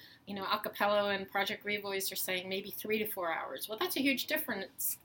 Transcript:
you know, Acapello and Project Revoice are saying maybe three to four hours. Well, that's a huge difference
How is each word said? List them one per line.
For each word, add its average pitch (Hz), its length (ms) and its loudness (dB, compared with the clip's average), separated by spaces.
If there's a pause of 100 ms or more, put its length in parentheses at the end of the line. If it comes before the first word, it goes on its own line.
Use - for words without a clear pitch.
(280)
you 202 80 -6
know, 190 80 -4
Acapello 208 720 4
and 190 160 -4
Project 196 340 0
Revoice 202 460 -2
are 185 60 -4
saying 185 320 -2
maybe 190 200 -2
three 214 300 0
to 214 80 0
four 170 240 -2
hours. 135 380 -4
Well, 220 100 -6
that's 359 160 0
a 302 60 2
huge 262 260 4
difference - 760 -2